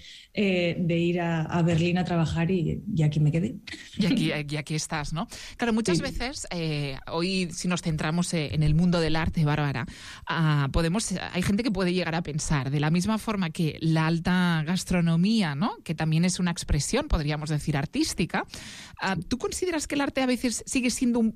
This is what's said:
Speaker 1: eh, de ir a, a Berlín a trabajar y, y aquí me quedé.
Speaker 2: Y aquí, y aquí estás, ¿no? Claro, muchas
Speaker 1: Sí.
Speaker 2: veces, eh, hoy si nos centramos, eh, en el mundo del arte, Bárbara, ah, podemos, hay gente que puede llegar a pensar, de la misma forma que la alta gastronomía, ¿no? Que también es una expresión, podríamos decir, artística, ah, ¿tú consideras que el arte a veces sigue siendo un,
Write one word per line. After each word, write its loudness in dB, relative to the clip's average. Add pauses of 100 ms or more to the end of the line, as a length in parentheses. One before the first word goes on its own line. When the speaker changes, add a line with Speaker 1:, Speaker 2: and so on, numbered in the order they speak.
(340)
Speaker 1:
eh, 2
de 2
ir 2
a, 0
a 0
Berlín 2
a 2
trabajar 0
y, 0 (120)
y 2
aquí 2
me 4
quedé. -2 (420)
Speaker 2:
Y 2
aquí, 2 (180)
y -4
aquí -6
estás, -4
¿no? -4 (280)
Claro, 0
muchas 2
Speaker 1:
Sí. -2
Speaker 2:
veces, -6
eh, -4 (120)
hoy -2
si -6
nos -2
centramos, -2
eh, -2
en 2
el 6
mundo 4
del 2
arte, 2
Bárbara, 0 (420)
ah, 2
podemos, 0 (180)
hay -2
gente 2
que 0
puede 2
llegar 0
a 0
pensar, -2
de 2
la 2
misma 2
forma -2
que -2
la 2
alta 2
gastronomía, 2
¿no? 0
Que -4
también 2
es 0
una 2
expresión, 0
podríamos 0
decir, 0
artística, -2 (520)
ah, -2 (120)
¿tú -2
consideras -2
que -8
el 0
arte -2
a 2
veces -2
sigue 0
siendo 2
un, 2